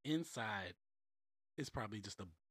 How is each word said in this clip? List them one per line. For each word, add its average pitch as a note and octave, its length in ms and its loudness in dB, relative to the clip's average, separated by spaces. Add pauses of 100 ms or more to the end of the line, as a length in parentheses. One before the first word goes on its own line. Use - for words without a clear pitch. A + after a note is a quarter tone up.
inside A2 720 2 (840)
is C#3 140 0
probably G#2+ 300 0
just G2+ 200 -6
a F#2+ 60 -6 (240)